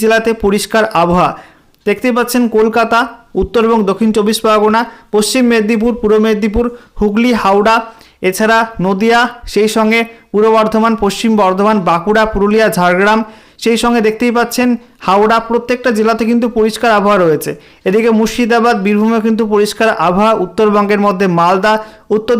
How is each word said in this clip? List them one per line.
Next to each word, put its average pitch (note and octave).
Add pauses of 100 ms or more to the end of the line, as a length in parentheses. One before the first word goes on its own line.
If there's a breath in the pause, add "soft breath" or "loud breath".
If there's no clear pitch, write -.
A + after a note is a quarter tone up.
জেলাতে A3 (140)
পরিষ্কার G#3 (200)
আবহাওয়া। F3 (540 loud breath)
দেখতে G3+
পাচ্ছেন A#3+ (140)
কলকাতা, A3+ (440)
উত্তর A3
এবং A3+ (100)
দক্ষিণ G#3
চব্বিশ G#3+
পরগনা, G#3+ (340 loud breath)
পশ্চিম G#3+
মেদিনীপুর, A3+
পূর্ব G#3+ (120)
মেদিনীপুর, A3 (360 loud breath)
হুগলি, G#3+ (120)
হাওড়া, G3+ (520 loud breath)
এছাড়া A3 (280)
নদিয়া, A3+ (320)
সেই G#3+
সঙ্গে A3 (320 loud breath)
পূর্ব G#3 (100)
বর্ধমান, A3 (120)
পশ্চিম G3+ (120)
বর্ধমান, G3+ (120)
বাঁকুড়া, F3 (100)
পুরুলিয়া, G#3 (100)
ঝাড়গ্রাম, F#3 (440 loud breath)
সেই A3+
সঙ্গে A#3+
দেখতেই A3
পাচ্ছেন A#3+ (380 loud breath)
হাওড়া, G#3+ (100)
প্রত্যেকটা A#3+
জেলাতে A3+
কিন্তু A#3+ (120)
পরিষ্কার A3
আবহাওয়া G3+
রয়েছে। D3+ (380 loud breath)
এদিকে A3
মুর্শিদাবাদ, A#3
বীরভূমে G#3+
কিন্তু A3+ (120)
পরিষ্কার G#3 (180)
আবহাওয়া, G3+ (100)
উত্তরবঙ্গের G#3
মধ্যে G3 (120)
মালদা, F#3+ (420 loud breath)
উত্তর A3